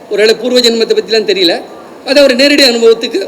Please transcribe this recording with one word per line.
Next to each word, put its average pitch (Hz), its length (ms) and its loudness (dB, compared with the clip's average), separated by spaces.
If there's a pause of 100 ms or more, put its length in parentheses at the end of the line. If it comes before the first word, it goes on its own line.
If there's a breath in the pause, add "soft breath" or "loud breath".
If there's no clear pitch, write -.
(100)
ஒருவேளை 214 240 2
பூர்வ 247 260 -2
ஜென்மத்தை 226 380 0
பத்திலாம் 214 300 -2
தெரியல, 190 320 -2 (460)
அது 269 140 2
அவர் 269 140 4
நேரடி 285 280 2
அனுபவத்துக்கு 226 640 0